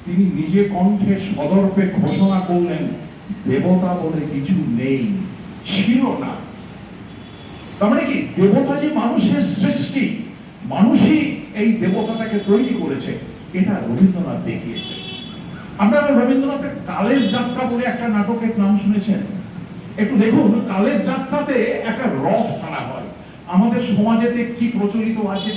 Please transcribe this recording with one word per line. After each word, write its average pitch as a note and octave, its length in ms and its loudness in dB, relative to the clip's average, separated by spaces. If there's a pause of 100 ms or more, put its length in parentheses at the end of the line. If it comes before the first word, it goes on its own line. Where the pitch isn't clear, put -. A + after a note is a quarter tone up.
তিনি F3 380 0
নিজে G3 220 2
কণ্ঠে G3 520 2
সদর্পে F#3+ 720 2 (140)
ঘোষণা F#3+ 380 2
করলেন, F3 480 0 (560)
"দেবতা F3+ 500 2
বলে D#3 460 -4
কিছু F#3 140 0 (140)
নেই, A#2+ 400 0 (560)
ছিল G3+ 380 2
না।" - 260 -2 (1500)
তার G#3+ 120 4
মানে D4+ 140 2
কি, - 380 -2
দেবতা G#3+ 380 4
যে D4+ 80 0
মানুষের B3 520 2
সৃষ্টি, - 840 -2 (420)
মানুষই B3 720 4 (180)
এই G#3+ 180 2
দেবতাটাকে G#3 760 0
তৈরি A#3 360 2
করেছে, - 360 -6 (340)
এটা F#3 200 2
রবীন্দ্রনাথ E3+ 720 2
দেখিয়েছে। A#2 500 -8 (840)
আপনারা C#4+ 320 4
রবীন্দ্রনাথের C4+ 600 2 (160)
কালের G3+ 420 2
যাত্রা B3 400 -2
বলে A#3+ 160 -2
একটা A#3 240 -2
নাটকের G#3+ 400 0 (100)
নাম G3+ 260 4
শুনেছেন? G3+ 360 0 (800)
একটু G#3+ 180 2
দেখুন, A3 520 6
কালের G3+ 340 2
যাত্রাতে C4+ 500 -2 (100)
একটা - 420 -2
রথ - 600 0
আনা D3 120 -8
হয়। - 260 -8 (440)
আমাদের G3+ 340 2 (160)
সমাজেতে A3+ 640 2
কি A#3 100 0
প্রচলিত G#3+ 580 -2
আছে G3 300 -4